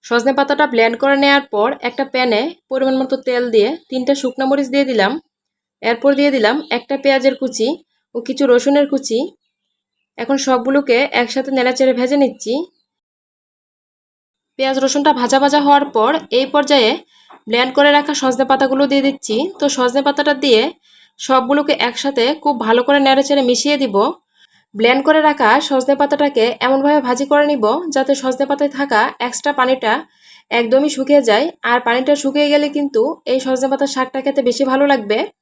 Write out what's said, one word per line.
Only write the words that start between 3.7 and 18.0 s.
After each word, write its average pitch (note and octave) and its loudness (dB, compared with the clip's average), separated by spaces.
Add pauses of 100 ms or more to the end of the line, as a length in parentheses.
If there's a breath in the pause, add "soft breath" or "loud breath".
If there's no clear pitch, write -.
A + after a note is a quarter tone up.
তিনটা C4 -2
শুকনো C4 -4
মরিচ C#4 0
দিয়ে C#4 2
দিলাম। A3 0 (680)
এরপর A#3 0
দিয়ে C#4+ 2
দিলাম A#3+ 2 (160)
একটা B3 -4
পেঁয়াজের C4+ 2
কুচি B3+ -4 (480)
ও - -6
কিছু C4+ -4
রসুনের C#4 2
কুচি। C4 -2 (1000)
এখন B3 -4
সবগুলোকে C4 0 (160)
একসাথে B3+ -2
নেড়েচেড়ে B3+ 0
ভেজে B3+ 0
নিচ্ছি। B3 -2 (2000)
পেঁয়াজ C4+ 0
রসুনটা C#4+ 2
ভাজা B3 0
ভাজা C#4+ 2
হওয়ার C#4+ 4
পর A3+ 2 (200)
এই C4 0
পর্যায়ে C#4 2 (560 soft breath)
ব্লেন্ড A#3+ -2
করে D4 6
রাখা D4 0